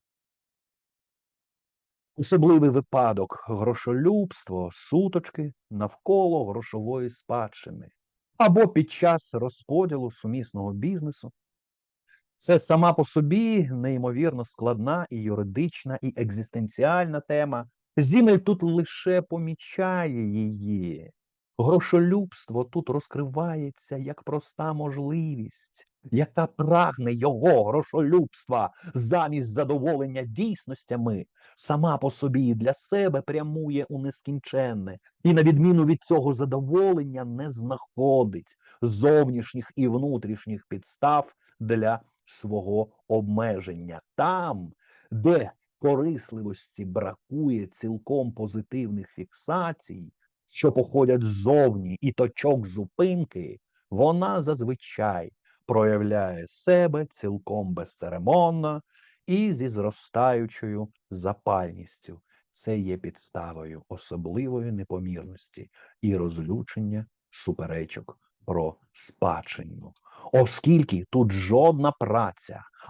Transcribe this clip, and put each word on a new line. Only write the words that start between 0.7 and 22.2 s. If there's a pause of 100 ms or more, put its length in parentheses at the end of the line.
Особливий
випадок
грошолюбство,
сутички (180)
навколо
грошової
спадщини (480)
або
під
час
розподілу
сумісного
бізнесу. (1080)
Це
сама
по
собі
неймовірно
складна
і
юридична,
і
екзистенціальна
тема. (320)
Зімель
тут
лише
помічає
її. (460)
Грошолюбство